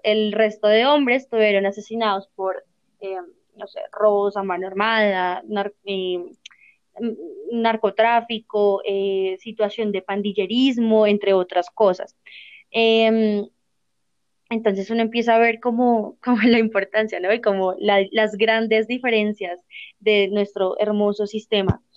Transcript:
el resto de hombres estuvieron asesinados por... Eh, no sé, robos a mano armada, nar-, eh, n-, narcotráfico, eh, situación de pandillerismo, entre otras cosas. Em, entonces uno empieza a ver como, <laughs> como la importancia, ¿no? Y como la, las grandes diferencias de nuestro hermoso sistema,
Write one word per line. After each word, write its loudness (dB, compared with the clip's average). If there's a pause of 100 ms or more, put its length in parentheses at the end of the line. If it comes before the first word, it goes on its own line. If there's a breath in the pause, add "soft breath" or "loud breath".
el 0
resto 0
de 4
hombres 2
estuvieron 2
asesinados -4
por... -6 (360)
Eh, -10 (400)
no -16
sé, -16 (120)
robos 0
a -4
mano -6
armada, 0
nar-, -4 (120)
eh, -4 (760 soft breath)
n-, -6 (340)
narcotráfico, 0
eh, -2
situación -4
de -4
pandillerismo, 0
entre 2
otras 0
cosas. 0 (540 loud breath)
Em, 2 (1040)
entonces -2
uno 0
empieza 0
a 6
ver 2
como, 0
<laughs> -20
como 2
la 6
importancia, -2
¿no? 0
Y 0
como 0
la, 2
las 0
grandes 0
diferencias -2 (400 loud breath)
de 2
nuestro -2
hermoso 0
sistema, -2 (140 soft breath)